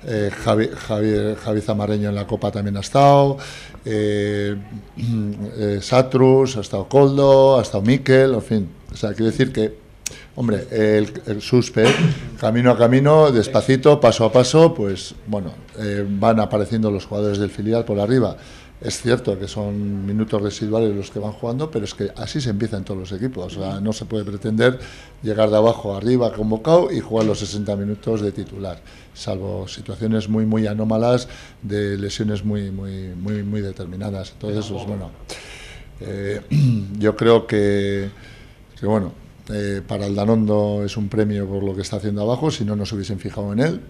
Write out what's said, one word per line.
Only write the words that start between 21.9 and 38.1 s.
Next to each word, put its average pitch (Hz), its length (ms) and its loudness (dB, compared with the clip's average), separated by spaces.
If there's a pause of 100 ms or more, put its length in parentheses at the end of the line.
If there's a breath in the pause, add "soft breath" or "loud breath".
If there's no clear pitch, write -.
que 101 200 -6
así 123 240 -8
se 123 120 -4
empieza 107 260 -4
en 95 60 -8
todos 98 160 -8
los 90 120 -12
equipos. 95 460 -8
O - 60 -10
sea, 98 180 -6
no 107 100 -2
se 107 140 -8
puede 104 180 -6
pretender 110 540 0 (460 loud breath)
llegar 107 260 2
de 107 80 4
abajo 107 400 2
arriba 117 340 2
convocado 110 600 2
y 139 80 -2
jugar 110 260 0
los 104 140 0
sesenta 101 360 -4
minutos 104 460 -4
de 101 100 -2
titular, 98 480 -10 (360 loud breath)
salvo 95 520 -8
situaciones 104 640 -4
muy, 110 160 2
muy 110 220 0
anómalas 110 600 0 (360 loud breath)
de 101 340 -4
lesiones 101 480 -4
muy, 104 240 -4
muy, 95 460 -10
muy, 104 260 -6
muy 104 200 -4
determinadas. 95 720 -8
Entonces, 107 380 -6
pues, 98 140 -8
bueno, 98 240 -8 (920 loud breath)
eh, 101 460 -8
<clears throat> 110 520 0
yo 107 160 2
creo 113 320 6
que, 101 600 0 (720 loud breath)